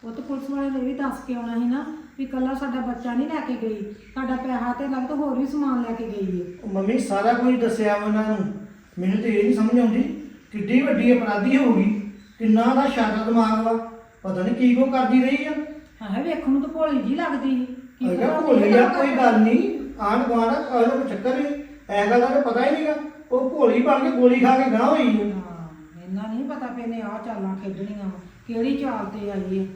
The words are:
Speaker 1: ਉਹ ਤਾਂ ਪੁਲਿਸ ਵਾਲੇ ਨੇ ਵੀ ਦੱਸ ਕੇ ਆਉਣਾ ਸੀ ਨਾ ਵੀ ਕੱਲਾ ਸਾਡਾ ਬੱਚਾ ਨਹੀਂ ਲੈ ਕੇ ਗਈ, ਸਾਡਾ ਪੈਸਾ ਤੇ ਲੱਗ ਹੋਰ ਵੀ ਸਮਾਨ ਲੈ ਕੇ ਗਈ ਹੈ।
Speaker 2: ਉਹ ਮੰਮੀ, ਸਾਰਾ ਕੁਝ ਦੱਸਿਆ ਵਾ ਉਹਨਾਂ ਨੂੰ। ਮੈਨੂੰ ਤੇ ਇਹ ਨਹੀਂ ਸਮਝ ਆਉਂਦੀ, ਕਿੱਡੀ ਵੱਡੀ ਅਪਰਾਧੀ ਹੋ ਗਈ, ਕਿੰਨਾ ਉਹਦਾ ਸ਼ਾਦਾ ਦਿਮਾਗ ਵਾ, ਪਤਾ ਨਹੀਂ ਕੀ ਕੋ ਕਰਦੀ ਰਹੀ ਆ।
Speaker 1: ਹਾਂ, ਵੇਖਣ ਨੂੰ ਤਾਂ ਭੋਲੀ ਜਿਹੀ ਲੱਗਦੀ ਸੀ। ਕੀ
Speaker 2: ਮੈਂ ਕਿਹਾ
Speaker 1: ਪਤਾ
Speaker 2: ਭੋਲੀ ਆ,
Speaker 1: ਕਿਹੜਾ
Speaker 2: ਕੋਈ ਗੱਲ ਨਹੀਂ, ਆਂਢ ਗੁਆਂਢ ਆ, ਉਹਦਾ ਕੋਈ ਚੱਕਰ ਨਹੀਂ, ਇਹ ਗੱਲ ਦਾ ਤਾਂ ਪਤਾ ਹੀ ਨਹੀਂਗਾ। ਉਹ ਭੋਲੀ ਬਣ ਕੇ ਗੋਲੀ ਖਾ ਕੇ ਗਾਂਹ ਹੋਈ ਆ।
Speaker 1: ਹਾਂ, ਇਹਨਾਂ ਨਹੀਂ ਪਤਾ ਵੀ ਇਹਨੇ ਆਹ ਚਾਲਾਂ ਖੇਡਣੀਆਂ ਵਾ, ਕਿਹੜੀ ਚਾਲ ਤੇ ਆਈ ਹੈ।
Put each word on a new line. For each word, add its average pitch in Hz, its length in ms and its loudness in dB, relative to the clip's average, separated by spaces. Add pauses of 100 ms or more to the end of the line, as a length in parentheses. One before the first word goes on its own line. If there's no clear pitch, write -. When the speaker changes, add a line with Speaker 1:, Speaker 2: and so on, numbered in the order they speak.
Speaker 1:
ਉਹ 226 80 -12
ਤਾਂ 254 120 -10
ਪੁਲਿਸ 269 260 -8
ਵਾਲੇ 277 200 -2
ਨੇ 262 100 -4
ਵੀ 254 140 -4
ਦੱਸ 262 340 -6
ਕੇ 254 80 -4
ਆਉਣਾ 233 180 -8
ਸੀ 240 120 -2
ਨਾ 269 200 -2 (320)
ਵੀ 269 80 -6
ਕੱਲਾ 262 280 -4
ਸਾਡਾ 262 260 -6
ਬੱਚਾ 240 340 -6
ਨਹੀਂ 269 140 -2
ਲੈ 320 120 -4
ਕੇ 262 220 -6
ਗਈ, 214 320 -6 (220)
ਸਾਡਾ 254 200 -4
ਪੈਸਾ 247 380 -4
ਤੇ 277 140 -6
ਲੱਗ 262 240 -4
ਹੋਰ 277 260 -2
ਵੀ 269 100 -2
ਸਮਾਨ 269 340 -2
ਲੈ 226 140 -4
ਕੇ 226 80 -8
ਗਈ 190 380 -4
ਹੈ। 175 40 -6 (180)
Speaker 2:
ਉਹ 220 60 -8
ਮੰਮੀ, 196 300 0
ਸਾਰਾ 208 340 0
ਕੁਝ 247 260 2
ਦੱਸਿਆ 214 380 0
ਵਾ 208 80 -4
ਉਹਨਾਂ 214 180 0
ਨੂੰ। 214 140 -2 (600)
ਮੈਨੂੰ 190 180 0
ਤੇ 233 120 0
ਇਹ 208 140 4
ਨਹੀਂ 233 120 4
ਸਮਝ 226 240 4
ਆਉਂਦੀ, 240 220 2 (500)
ਕਿੱਡੀ 214 300 0
ਵੱਡੀ 247 360 4
ਅਪਰਾਧੀ 220 400 2
ਹੋ 247 160 4
ਗਈ, 202 280 2 (380)
ਕਿੰਨਾ 220 220 4
ਉਹਦਾ 262 260 4
ਸ਼ਾਦਾ 220 360 0
ਦਿਮਾਗ 226 400 2
ਵਾ, 226 100 2 (500)
ਪਤਾ 185 200 -4
ਨਹੀਂ 233 120 0
ਕੀ 247 200 4
ਕੋ 262 100 4
ਕਰਦੀ 254 360 4
ਰਹੀ 285 240 0
ਆ। 302 60 -4 (500)
Speaker 1:
ਹਾਂ, 214 220 -4
ਵੇਖਣ 320 280 -2
ਨੂੰ 277 100 2
ਤਾਂ - 80 -4
ਭੋਲੀ 302 320 0
ਜਿਹੀ 226 140 -2
ਲੱਗਦੀ 269 340 -2
ਸੀ। 254 160 0
ਕੀ - 400 -10
Speaker 2:
ਮੈਂ 180 100 0
ਕਿਹਾ 233 140 2
Speaker 1:
ਪਤਾ 311 100 0
Speaker 2:
ਭੋਲੀ 254 240 4
ਆ, 208 80 4
Speaker 1:
ਕਿਹੜਾ 240 160 8
Speaker 2:
ਕੋਈ 269 280 0
ਗੱਲ 233 240 4
ਨਹੀਂ, 226 400 4 (200)
ਆਂਢ 226 280 0
ਗੁਆਂਢ 233 260 2
ਆ, - 60 0
ਉਹਦਾ 240 360 2
ਕੋਈ - 140 -2
ਚੱਕਰ 247 260 -2
ਨਹੀਂ, 285 200 -2 (400)
ਇਹ 208 140 2
ਗੱਲ 240 120 6
ਦਾ 247 60 4
ਤਾਂ 269 140 2
ਪਤਾ 240 240 0
ਹੀ 285 60 4
ਨਹੀਂਗਾ। 311 240 0 (360)
ਉਹ 262 180 0
ਭੋਲੀ 240 320 4
ਬਣ 277 220 2
ਕੇ - 80 0
ਗੋਲੀ 247 280 6
ਖਾ 254 180 6
ਕੇ 262 140 2
ਗਾਂਹ 233 180 2
ਹੋਈ 302 180 2
ਆ। 208 180 2
Speaker 1:
ਹਾਂ, 170 420 -8 (360)
ਇਹਨਾਂ 196 260 -8
ਨਹੀਂ 269 200 -6
ਪਤਾ 269 180 -8
ਵੀ 247 140 -10
ਇਹਨੇ 226 200 -8
ਆਹ 208 240 -8
ਚਾਲਾਂ 196 300 -6
ਖੇਡਣੀਆਂ 202 500 -8
ਵਾ, 185 140 -8 (280)
ਕਿਹੜੀ 233 300 -2
ਚਾਲ 226 280 -4
ਤੇ 202 260 -8
ਆਈ 190 280 -4
ਹੈ। 190 60 -2 (100)